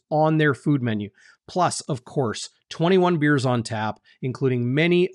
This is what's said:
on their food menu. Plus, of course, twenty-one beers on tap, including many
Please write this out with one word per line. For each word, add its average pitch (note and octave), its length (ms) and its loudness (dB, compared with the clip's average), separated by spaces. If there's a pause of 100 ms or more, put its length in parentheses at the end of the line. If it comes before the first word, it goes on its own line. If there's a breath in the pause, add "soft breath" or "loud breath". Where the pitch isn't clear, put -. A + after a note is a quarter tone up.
on D#3 300 2
their D3+ 140 4
food C#3+ 280 0
menu. G#2+ 280 -4 (380 soft breath)
Plus, E3+ 340 -2
of B2+ 220 -8
course, - 460 -6 (200)
twenty-one F3+ 480 2
beers D3 280 2
on B2 180 0
tap, G#2+ 360 -6 (220 soft breath)
including B2+ 520 -2
many F3 420 2